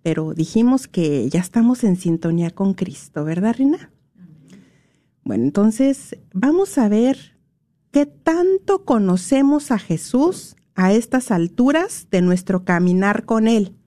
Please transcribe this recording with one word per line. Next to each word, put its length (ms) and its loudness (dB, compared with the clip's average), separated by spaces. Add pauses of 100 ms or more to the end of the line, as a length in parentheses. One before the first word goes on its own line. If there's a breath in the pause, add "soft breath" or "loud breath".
Pero 320 -4
dijimos 540 0
que 420 -2
ya 120 0
estamos 420 0
en 140 2
sintonía 540 -2
con 220 -2
Cristo, 520 -8
¿verdad, 320 -2
Rina? 340 -2 (1300 soft breath)
Bueno, 180 -2
entonces 760 0 (160)
vamos 440 0
a 100 2
ver 500 0 (540)
qué 140 2
tanto 800 0
conocemos 840 2
a 60 0
Jesús 760 -2 (180)
a 200 2
estas 380 0
alturas 800 0
de 100 2
nuestro 420 0
caminar 600 0
con 240 0
Él. 260 0 (120)